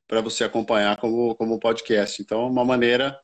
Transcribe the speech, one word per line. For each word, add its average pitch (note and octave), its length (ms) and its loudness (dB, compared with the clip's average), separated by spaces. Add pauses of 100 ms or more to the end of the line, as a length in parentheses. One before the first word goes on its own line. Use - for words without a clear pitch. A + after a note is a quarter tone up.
pra A2+ 140 0
você A2+ 240 -2
acompanhar G#2+ 520 0
como, A#2 380 0
como A2+ 240 -4
podcast. A2+ 600 0
Então, A2 220 -2
é - 20 -2
uma B2+ 180 0
maneira B2 600 2